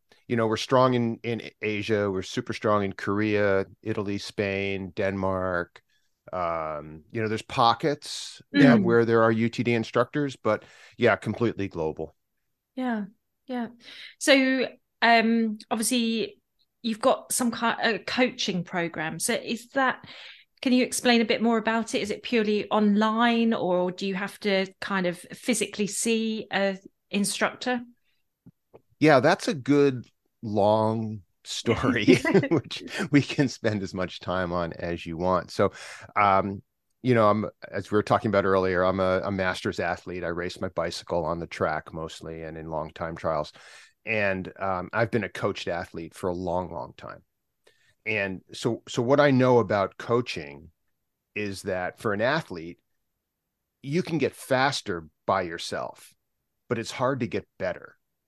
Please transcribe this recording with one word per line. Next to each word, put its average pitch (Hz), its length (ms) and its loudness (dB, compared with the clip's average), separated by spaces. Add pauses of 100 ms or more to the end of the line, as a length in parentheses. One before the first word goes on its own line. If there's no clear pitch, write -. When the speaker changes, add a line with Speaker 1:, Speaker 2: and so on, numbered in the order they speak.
(260)
Speaker 1:
you 120 80 -2
know, 113 140 2
we're 110 80 2
strong 127 380 4
in, 117 280 0
in 113 260 -6 (140)
Asia. 104 480 0
We're 92 120 -2
super - 300 -6
strong 104 300 0
in 98 100 -2
Korea, 104 760 0 (160)
Italy, 101 360 -4
Spain, 98 800 -4
Denmark. 95 840 -2 (520)
Um, 80 800 -6
you 113 100 -6
know, 107 60 -2
there's 110 140 -4
pockets - 1000 -2 (100)
Speaker 2:
Mm. 269 220 8
Speaker 1:
of 208 80 4
where 117 220 4
there 113 180 4
are 113 80 6
U 113 180 2
T 120 140 -4
D 120 120 2
instructors, 123 600 0
but 107 300 0 (320)
yeah, 113 180 6
completely 101 540 -2
global. 78 480 -6 (580)
Speaker 2:
Yeah, 240 300 -4 (420)
yeah. 240 220 -6 (500)
So, 262 480 4 (360)
um, 226 560 4 (120)
obviously 226 680 -2 (420)
you've 220 180 -4
got - 320 0
some 240 180 0
ki-, - 320 -2
a 214 160 0
coaching 202 640 -2
program. 165 560 -6
So 233 160 -2
is - 360 -6
that, 262 360 -2 (560)
can 247 100 2
you 254 120 4
explain 240 360 2
a 226 40 2
bit 214 180 0
more 233 160 4
about 226 380 -2
it? - 40 -2
Is 208 120 -4
it - 100 -8
purely 214 480 0
online, 220 840 4
or 180 380 0
do 185 160 -8
you 190 80 -2
have 196 260 -8
to 190 260 2 (140)
kind 185 280 -2
of 170 100 -4 (140)
physically - 560 -2
see 220 640 -2
a 196 260 0 (320)
instructor? 214 720 -2 (1200)
Speaker 1:
Yeah, 147 180 8
that's 160 300 2
a 214 60 -2
good 139 500 2 (380)
long 110 800 2 (200)
story, - 800 4
<laughs> 311 120 0
Speaker 2:
<laughs> 269 160 2
Speaker 1:
which - 340 -2 (260)
we 139 100 6
can 139 280 0
spend 107 340 -2
as 95 100 -8
much 92 280 -6
time 90 320 -2
on 87 220 -2
as 85 300 -6
you 82 120 -8
want. 90 340 0
So, 101 220 0 (420)
um, 98 480 2 (400)
you 123 140 4
know, 107 120 6
I'm, 104 180 2 (220)
as - 220 -8
we 104 60 0
were 104 80 4
talking 107 240 2
about 98 160 4
earlier, 92 400 2
I'm 95 160 2
a, 92 240 2
a 101 80 -4
master's 92 480 -2
athlete. 87 420 -6
I 85 60 -6
race 87 320 -6
my 92 80 -6
bicycle 85 560 -4
on 85 160 -4
the 80 80 -10
track 78 440 -4
mostly 80 520 -12
and 80 120 -12
in 80 140 -12
long 78 220 -6
time 82 240 -8
trials. 78 360 -4 (520)
And, 98 560 -2
um, 92 320 -4
I've 110 180 0
been 110 140 0
a 90 40 -6
coached - 380 -4
athlete 85 480 -8
for 95 160 -6
a - 20 -2
long, 90 380 -4
long 85 260 -12
time. - 280 -16 (800)
And 98 360 -2 (120)
so, - 340 -4
so - 160 -2
what 135 160 4
I 143 140 6
know 127 260 6
about 101 400 2
coaching 82 720 -4 (640)
is 104 280 -8
that 92 360 -6
for 110 140 -2
an 101 80 -2
athlete, 101 580 -4 (1040)
you 151 220 -2
can 160 140 -4
get 123 180 0
faster 104 720 -2 (180)
by 95 160 2
yourself, 85 720 -10 (540)
but 117 100 -2
it's 110 140 -6
hard 131 260 0
to 117 80 0
get 95 220 -6 (100)
better. - 380 -6 (320)